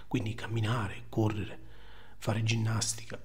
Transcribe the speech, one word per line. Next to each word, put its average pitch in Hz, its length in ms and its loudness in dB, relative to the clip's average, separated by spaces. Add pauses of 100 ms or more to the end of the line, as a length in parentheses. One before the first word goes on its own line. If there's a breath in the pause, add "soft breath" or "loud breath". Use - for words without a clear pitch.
quindi 110 280 0
camminare, 107 760 0
correre, 101 500 2 (580 loud breath)
fare 113 260 2
ginnastica 110 800 2